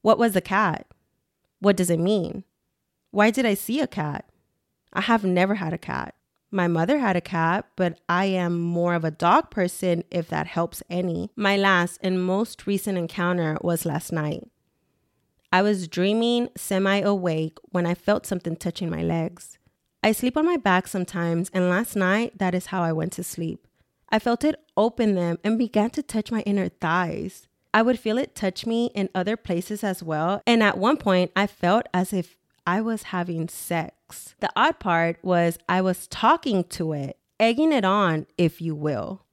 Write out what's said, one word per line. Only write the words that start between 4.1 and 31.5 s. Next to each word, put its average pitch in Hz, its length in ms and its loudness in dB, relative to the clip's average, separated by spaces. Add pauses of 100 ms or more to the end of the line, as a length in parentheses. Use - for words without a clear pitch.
I - 80 -2
have 220 240 2
never 185 320 2
had 170 160 -4
a - 60 -6
cat. - 360 -8 (380)
My 180 160 0
mother 170 300 2
had 202 180 0
a 170 40 0
cat, 170 540 -2
but 175 240 -2 (100)
I 180 180 2
am 175 340 0
more 170 340 0
of 165 100 -2
a 160 60 0
dog 175 400 2
person, 180 640 -2
if 165 160 -4
that 156 180 -4
helps - 420 -6
any. 175 460 -4
My 202 220 0
last 185 440 2
and 185 240 0
most 190 440 -2
recent 196 280 -2
encounter 175 640 -2
was 170 240 -2
last 156 280 -4
night. 151 360 -4 (1040)
I 185 100 6
was 190 260 0
dreaming 226 680 2
semi-awake 190 1000 0 (120)
when 175 160 0
I 170 80 0
felt - 320 0
something 175 300 -4
touching 170 340 -6
my 160 120 -4
legs. 165 560 -4 (440)
I 220 100 4
sleep 247 240 -2
on 311 100 2
my 349 100 2
back 190 300 2
sometimes, 175 680 -2
and 180 160 2
last 202 280 -2
night, 202 420 0
that 185 160 0
is 180 120 -4
how 185 160 -2
I 165 100 0
went 160 220 -2
to 175 100 -10
sleep. - 420 -8 (420)
I 220 100 2
felt 240 260 0
it 302 120 2 (200)
open 214 380 2
them 170 280 0
and 220 160 0
began 220 320 0
to 294 120 -6
touch - 280 -6
my 220 100 -2
inner 202 280 0
thighs. 175 800 -4 (260)
I 220 80 6
would 233 160 2
feel 226 200 -2
it - 160 -4
touch - 320 -4
me 233 280 0
in 196 200 -2
other 190 220 0
places 185 460 -4
as 190 200 -4
well, 165 440 -2
and 226 160 4
at 202 160 2
one 247 180 2
point, 185 380 2
I 196 120 2
felt 196 460 0